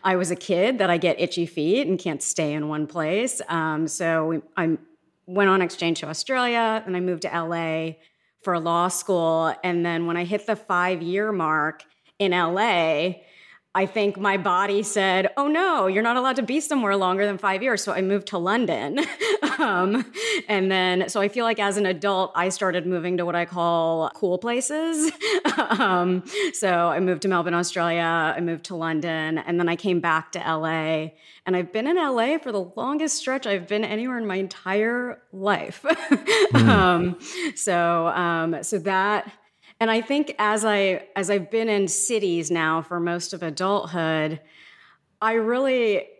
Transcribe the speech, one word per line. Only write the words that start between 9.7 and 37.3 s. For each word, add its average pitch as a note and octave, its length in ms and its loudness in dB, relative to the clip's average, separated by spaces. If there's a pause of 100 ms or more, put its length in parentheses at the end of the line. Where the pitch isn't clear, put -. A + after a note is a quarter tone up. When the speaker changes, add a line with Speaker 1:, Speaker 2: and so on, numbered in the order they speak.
Speaker 1:
then E3+ 200 -2
when E3+ 120 -2
I F3 60 -2
hit G#3 220 -4
the A3 100 0
five-year F#3 760 0
mark D#3 520 0 (340)
in F#3+ 140 2
L F3 260 2
A, F3 680 2 (520)
I F#3+ 100 2
think G3+ 320 -2
my G3 180 2
body G3 460 0
said, F#3+ 540 2
"Oh C#4+ 120 0
no, D#4 380 2
you're F#3+ 160 2
not A#3+ 140 2
allowed B3+ 200 2
to C4 60 0
be C4 180 0
somewhere A#3 360 0
longer F#3+ 300 2
than G3 120 -2
five G3 240 0
years." A#3+ 200 0
So G3 100 -4
I F#3+ 100 0
moved G3 260 0
to F#3+ 100 -4
London. F#3 680 0
<laughs> - 40 -6 (480)
Um, G#3 480 2 (440)
and F#3+ 200 2
then, F#3 400 2
so G3+ 120 -2
I G3+ 80 2
feel A#3 160 -2
like A3+ 160 0
as G3+ 160 0
an G#3 100 2
adult, F#3 480 0
I F3+ 140 2
started F3+ 400 -2
moving F3+ 300 -2
to F3 60 -2
what E3+ 120 -2
I E3+ 80 0
call E3 680 0
cool F3+ 240 -2
places. D4+ 800 -2
<laughs> - 60 -12 (340)
Um, F#3 680 0 (280)
so - 160 -2 (200)
I D#3 100 0
moved F3+ 240 0
to G3 60 0
Melbourne, F3 260 0
Australia. E3+ 840 0
I - 40 -4
moved E3 240 -4
to F#3+ 100 -10
London, D#3+ 640 -2
and E3+ 220 -2
then E3+ 80 2
I E3+ 80 0
came F3+ 240 0
back D#3+ 320 0
to - 120 -8
L D#3+ 220 -2
A. D#3+ 480 -2 (320)
And F#3 100 2
I've F3+ 160 -2
been A3+ 140 -2
in E4+ 100 2
L C4+ 240 0
A C#4+ 180 0
for C4+ 120 -8
the G3+ 120 -2 (140)
longest C#4+ 400 -2
stretch C4 300 -4
I've F#3+ 220 -2
been G#3+ 160 0
anywhere A#3+ 340 -4
in A3 80 -4
my F#3 100 -2
entire G#3+ 840 -2 (100)
life. F#3+ 580 -2
<laughs> - 40 4 (580)
Speaker 2:
Mm. - 160 8
Speaker 1:
Um, F3+ 500 6 (380)